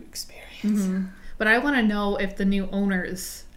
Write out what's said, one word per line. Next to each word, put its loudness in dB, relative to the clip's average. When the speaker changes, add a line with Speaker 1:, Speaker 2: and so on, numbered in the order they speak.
Speaker 1:
experience. -4
Speaker 2:
Mm-hmm. 0
But 2
I 6
wanna 2
know 2
if -2
the 0
new 2
owners -2